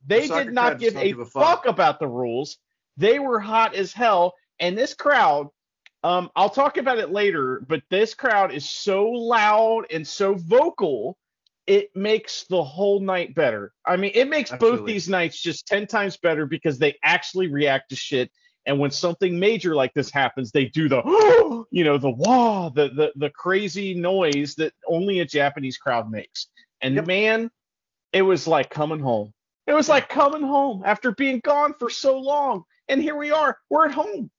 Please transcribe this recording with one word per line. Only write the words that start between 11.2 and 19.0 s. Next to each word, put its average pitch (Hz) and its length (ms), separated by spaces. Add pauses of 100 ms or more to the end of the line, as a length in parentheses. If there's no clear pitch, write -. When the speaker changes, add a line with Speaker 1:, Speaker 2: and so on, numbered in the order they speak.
Speaker 1:
it 202 300
makes 214 480
the 175 200
whole 196 360
night 185 340
better. 113 400 (120)
I 180 100
mean, 196 180
it 262 160
makes 302 220
both - 100
Speaker 2:
Absolutely. 226 320
Speaker 1:
these 175 160
nights 175 320
just - 240
ten 208 220
times 202 300
better 156 280
because 147 320
they 143 260
actually 175 440
react 143 420
to 135 60
shit. 127 360 (340)
And 139 140
when 143 120
something 175 480